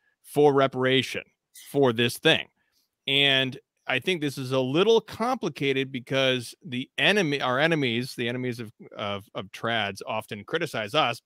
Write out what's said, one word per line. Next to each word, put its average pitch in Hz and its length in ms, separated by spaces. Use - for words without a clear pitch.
for 147 300
reparation 131 720
for 135 240
this 120 240
thing. 135 300
And 135 520
I 131 120
think 175 220
this 143 180
is 131 140
a 131 80
little 180 400
complicated 147 920
because 131 640
the 131 320
enemy, 151 440
our 127 180
enemies, 135 560
the 120 140
enemies 123 320
of, 110 120
of, 101 380
of 107 180
trads 110 540
often 110 380
criticize 135 500
us 131 320